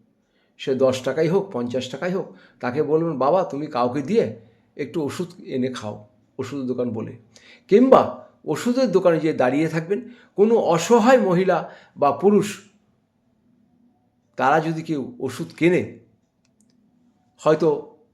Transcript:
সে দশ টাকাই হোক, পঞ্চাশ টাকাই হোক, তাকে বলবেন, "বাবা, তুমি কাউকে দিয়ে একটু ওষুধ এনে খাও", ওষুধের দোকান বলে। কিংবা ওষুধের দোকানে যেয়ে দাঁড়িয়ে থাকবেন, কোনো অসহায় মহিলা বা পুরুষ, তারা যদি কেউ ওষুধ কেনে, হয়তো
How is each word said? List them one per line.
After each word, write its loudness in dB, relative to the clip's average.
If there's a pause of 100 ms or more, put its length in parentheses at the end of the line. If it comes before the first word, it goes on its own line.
(580)
সে -4
দশ 0
টাকাই -2
হোক, -2
পঞ্চাশ -6
টাকাই -8
হোক, -8 (240)
তাকে -4
বলবেন, 0
"বাবা, 2
তুমি -8
কাউকে -2
দিয়ে -2 (360)
একটু -6
ওষুধ -8
এনে -4
খাও", -10 (300)
ওষুধের -8
দোকান -4
বলে। -10 (500)
কিংবা 4 (160)
ওষুধের -2
দোকানে 4
যেয়ে 0
দাঁড়িয়ে 0
থাকবেন, -6 (260)
কোনো 4
অসহায় 4
মহিলা 0 (220)
বা 2
পুরুষ, 2 (1700)
তারা 2
যদি -6
কেউ -8
ওষুধ -8
কেনে, 0 (1400)
হয়তো 0 (140)